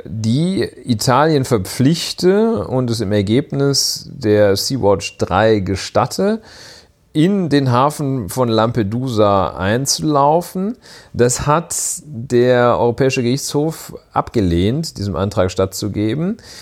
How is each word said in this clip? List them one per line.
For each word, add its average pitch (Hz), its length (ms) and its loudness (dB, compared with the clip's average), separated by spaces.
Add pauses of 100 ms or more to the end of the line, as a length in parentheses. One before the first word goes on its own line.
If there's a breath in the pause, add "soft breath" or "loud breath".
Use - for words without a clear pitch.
die 120 560 -2 (240)
Italien 135 640 2
verpflichte 175 1200 0
und 127 220 -2
es 113 100 -4
im 101 120 -2
Ergebnis 135 1000 0
der 104 440 2
Sea-Watch 101 600 -2
drei 107 440 2
gestatte, 123 840 -2 (720 loud breath)
in 180 340 2
den 139 240 2
Hafen 135 560 0
von 127 200 -2
Lampedusa 110 1080 0
einzulaufen. 151 1200 0 (380 loud breath)
Das 123 320 0
hat 165 280 0 (300)
der 123 760 2
Europäische 123 440 0
Gerichtshof 139 720 -4 (180)
abgelehnt, 101 840 -2
diesem 98 180 -4
Antrag 95 340 0
stattzugeben, 110 840 -4 (260 loud breath)